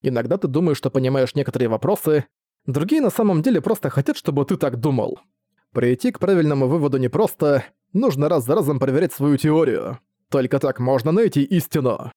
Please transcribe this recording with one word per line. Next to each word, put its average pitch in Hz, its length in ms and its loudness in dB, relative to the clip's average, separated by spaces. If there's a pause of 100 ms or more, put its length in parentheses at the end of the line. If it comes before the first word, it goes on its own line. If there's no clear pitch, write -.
«Иногда 123 360 -2
ты - 100 -4
думаешь, 151 300 0
что - 120 -4
понимаешь 131 460 0
некоторые 127 340 -2
вопросы, 151 560 0 (400)
другие 180 360 0
на 226 80 2
самом 196 320 0
деле 190 200 2
просто 208 280 -2
хотят, 139 280 -2
чтобы 143 280 -2
ты 190 100 -2
так 123 240 -4
думал». 123 400 -2 (520)
Прийти 123 400 0
к - 80 -16
правильному 151 480 2
выводу 143 300 0
непросто, 139 680 0 (300)
нужно 165 340 2
раз 151 180 0
за 143 100 2
разом 147 240 0
проверять 135 340 0
свою 143 240 2
теорию. 139 600 0 (300)
Только 135 300 0
так 131 200 -2
можно 131 320 0
найти 180 320 2
истину. 139 720 -2